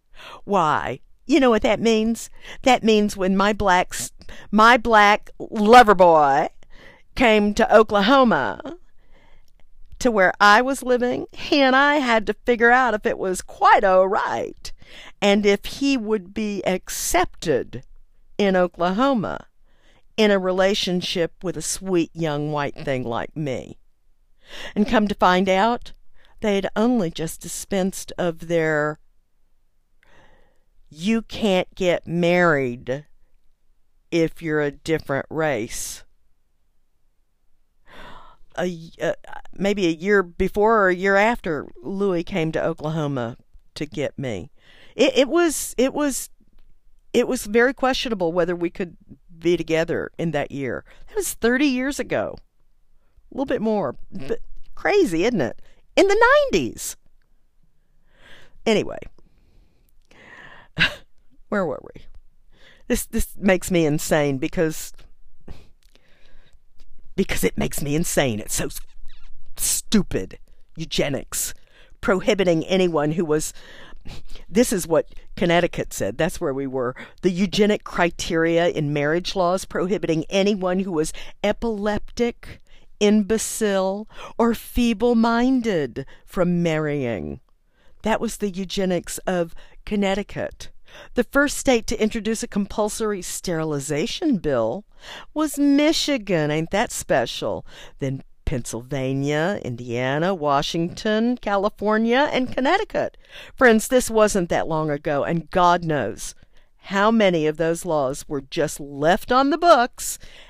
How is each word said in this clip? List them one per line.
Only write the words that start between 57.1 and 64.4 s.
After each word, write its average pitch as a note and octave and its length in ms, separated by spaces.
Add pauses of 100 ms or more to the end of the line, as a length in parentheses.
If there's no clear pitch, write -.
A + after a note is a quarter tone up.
Anyway, G3+ 320 (1800)
<laughs> - 80 (640)
where G3 160
were C#3 140 (140)
we? - 80 (880)
This, A#3+ 180
this - 320
makes F#3 320
me E3+ 160
insane D3 540
because, D#3+ 520 (2250)